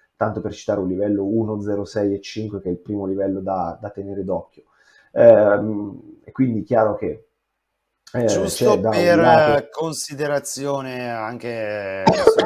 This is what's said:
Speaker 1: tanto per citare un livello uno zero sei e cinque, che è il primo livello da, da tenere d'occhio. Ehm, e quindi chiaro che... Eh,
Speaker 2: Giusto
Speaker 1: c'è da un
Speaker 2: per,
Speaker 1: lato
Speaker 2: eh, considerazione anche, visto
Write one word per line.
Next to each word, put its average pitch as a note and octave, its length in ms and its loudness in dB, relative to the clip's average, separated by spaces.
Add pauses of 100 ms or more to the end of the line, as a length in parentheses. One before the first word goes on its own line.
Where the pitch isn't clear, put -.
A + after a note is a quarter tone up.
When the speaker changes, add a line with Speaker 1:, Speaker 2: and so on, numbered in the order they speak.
(180)
Speaker 1:
tanto G#2+ 240 -2
per G2+ 120 -6
citare G2+ 260 -4
un F#2 80 -2
livello G2+ 380 -2
uno G#2+ 360 -2
zero G2+ 240 -4
sei G2+ 300 -2
e G2 60 -6
cinque, G#2 380 -8
che F#2 100 -8
è - 20 -2
il F2 80 -6
primo G#2 260 -8
livello F#2+ 360 -4
da, F#2 380 -6
da G#2 120 -12
tenere G2 320 -10
d'occhio. F#2 400 -8 (480)
Ehm, G#2 1160 4
e - 60 -20
quindi A#2 320 -2
chiaro G#2+ 320 2
che... - 320 -8 (880)
Eh, A#2+ 120 0
Speaker 2:
Giusto G2 460 2
Speaker 1:
c'è G2 80 4
da G#2+ 100 0
un G#2+ 60 0
Speaker 2:
per, F3 220 4
Speaker 1:
lato D#3 400 6
Speaker 2:
eh, C#3 120 -4
considerazione C#3 1400 -6
anche, A2 960 -6
visto C5+ 400 2